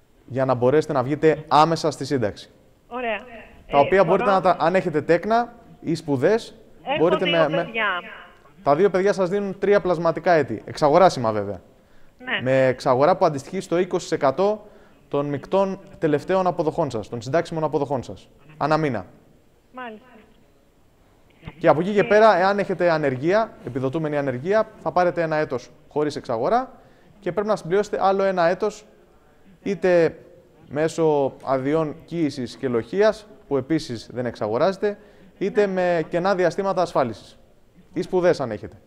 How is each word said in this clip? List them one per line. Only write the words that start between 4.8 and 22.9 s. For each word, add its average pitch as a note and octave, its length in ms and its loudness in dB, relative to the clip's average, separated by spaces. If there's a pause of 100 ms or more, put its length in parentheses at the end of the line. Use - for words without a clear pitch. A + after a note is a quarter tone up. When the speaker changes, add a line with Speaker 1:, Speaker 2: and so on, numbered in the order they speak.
Speaker 1:
τέκνα G#3 520 0 (260)
ή D3+ 140 -4
σπουδές, D#3+ 600 -2 (300)
Speaker 2:
Έχω C4 140 -2
Speaker 1:
μπορείτε - 260 2
Speaker 2:
δύο - 140 2
Speaker 1:
με, D#3 100 4
με D3+ 160 -2
Speaker 2:
παιδιά. A3+ 220 -4 (760)
Speaker 1:
Τα C#3+ 140 2
δύο G3 140 4
παιδιά F#3+ 220 2
σας F#3 160 -2
δίνουν G3 300 -4
τρία G3+ 220 4
πλασματικά E3+ 520 0
έτη. C3 320 0
Εξαγοράσιμα, D3+ 680 4
βέβαια. G2+ 280 -6 (580)
Speaker 2:
Ναι. A#3 240 -6
Speaker 1:
Με C3 240 2
εξαγορά C3+ 500 2
που F#3 80 0
αντιστοιχεί D#3+ 360 -2
στο E3+ 180 -2
είκοσι F3+ 300 -2
τοις D#3+ 80 -2
εκατό F#3+ 480 0 (440)
των C#3+ 180 -2
μεικτών F#3 540 -2 (180)
τελευταίων E3 480 0
αποδοχών E3 440 -2
σας, G#2+ 180 -8
των A#2+ 140 -10
συντάξιμων D#3+ 420 -2
αποδοχών C#3 380 -2
σας, - 260 -18 (280)
ανά D3+ 200 0
μήνα. B2+ 300 -2 (680)
Speaker 2:
Μάλιστα. A#3+ 340 -16 (1500)
Speaker 1:
Και E3 100 2
από D3 120 6
εκεί F3+ 120 -2
και G3+ 80 2
Speaker 2:
Ε, - 20 6
Speaker 1:
πέρα, G#3 340 6
εάν G3 220 2
έχετε F3+ 320 0